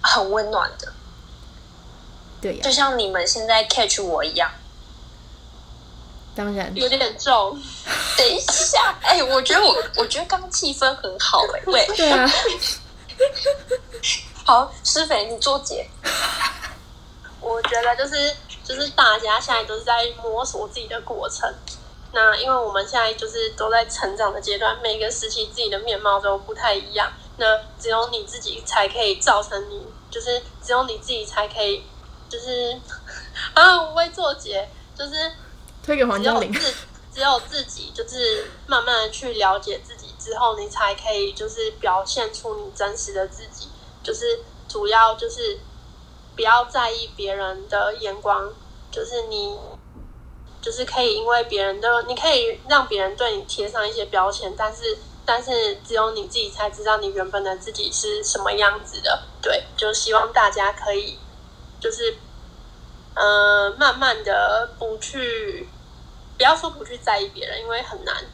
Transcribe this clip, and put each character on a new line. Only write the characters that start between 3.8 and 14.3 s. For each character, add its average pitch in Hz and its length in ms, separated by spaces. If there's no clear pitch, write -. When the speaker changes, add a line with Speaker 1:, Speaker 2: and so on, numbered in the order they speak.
Speaker 1:
我 160 240
一 110 100
样。 170 160
Speaker 2:
当 202 200
然。 190 200
Speaker 3:
有 254 140
点 254 280
重。 208 400
Speaker 1:
等 508 120
一 359 120
下， - 600
哎， 349 200
我 523 180
觉 - 140
得 403 100
我， - 120
我 453 80
觉 - 120
得 330 80
刚 370 240
气 285 240
氛 269 220
很 - 240
好 - 200
哎， - 120
喂。 - 200
Speaker 2:
对 320 140
啊。 262 180
Speaker 1:
<laughs> - 1000